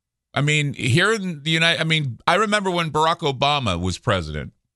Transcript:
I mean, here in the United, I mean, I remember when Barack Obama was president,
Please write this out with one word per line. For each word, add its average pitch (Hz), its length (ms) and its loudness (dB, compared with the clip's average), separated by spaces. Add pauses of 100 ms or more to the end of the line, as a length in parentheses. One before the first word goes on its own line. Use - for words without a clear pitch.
(340)
I 135 80 0
mean, 147 320 2
here 156 380 2
in 180 320 -4
the 160 80 -4
United, 165 300 2
I 165 40 0
mean, 151 420 -2
I 165 80 4
remember 208 360 0
when 170 200 -2
Barack 160 260 2
Obama 135 640 0
was 92 160 -2
president, 76 560 -4 (220)